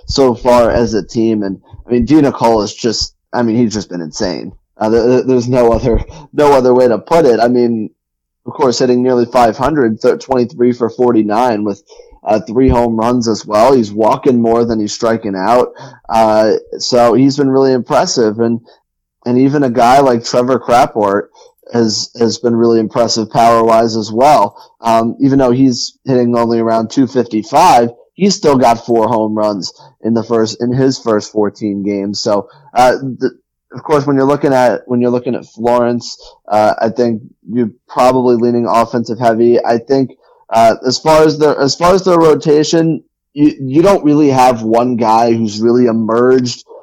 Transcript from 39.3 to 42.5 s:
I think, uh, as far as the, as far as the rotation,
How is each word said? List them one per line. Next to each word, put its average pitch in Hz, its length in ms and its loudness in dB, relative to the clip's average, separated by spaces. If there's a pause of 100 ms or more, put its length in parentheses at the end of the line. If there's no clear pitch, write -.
I 117 200 0
think, 135 340 -2 (360)
uh, 113 280 2 (100)
as 127 140 -2
far 156 240 4
as 147 140 0
the, 147 200 0
as 135 160 -2
far 175 180 2
as 190 120 0
the 180 120 2
rotation, 156 840 2 (300)